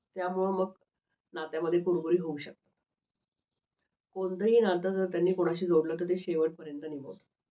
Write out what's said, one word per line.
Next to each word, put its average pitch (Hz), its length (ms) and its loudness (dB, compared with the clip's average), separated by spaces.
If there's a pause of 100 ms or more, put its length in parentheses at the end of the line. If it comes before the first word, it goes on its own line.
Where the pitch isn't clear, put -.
(140)
त्यामुळं 185 380 -2
मग 190 200 0 (600)
नात्यामध्ये 160 500 -2
कुरबुरी 175 360 2
होऊ 160 180 -4
शकतात. - 340 -16 (1500)
कोणतंही 190 440 2
नातं 185 320 2
जर 190 140 0
त्यांनी 175 260 2
कोणाशी 175 340 0
जोडलं 160 340 4
तर 175 80 -4
ते 180 80 0
शेवटपर्यंत 160 640 -2 (100)
निभवतात - 340 -12 (260)